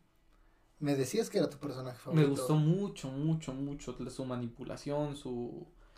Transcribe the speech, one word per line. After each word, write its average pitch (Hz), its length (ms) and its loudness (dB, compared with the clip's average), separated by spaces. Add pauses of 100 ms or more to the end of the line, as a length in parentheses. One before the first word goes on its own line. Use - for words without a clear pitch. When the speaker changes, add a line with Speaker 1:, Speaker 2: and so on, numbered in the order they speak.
(800)
Speaker 1:
me 143 160 2
decías 196 340 0
que 214 100 -2
era 147 100 4
tu - 80 -12
personaje 127 400 -8
Speaker 2:
Me - 60 -20
Speaker 1:
favorito. 151 280 6
Speaker 2:
gustó 147 240 4
mucho, 160 560 4
mucho, 151 420 0
mucho 143 420 -6 (140)
su 131 160 -6
manipulación, 127 880 -4
su, 120 520 -6 (300)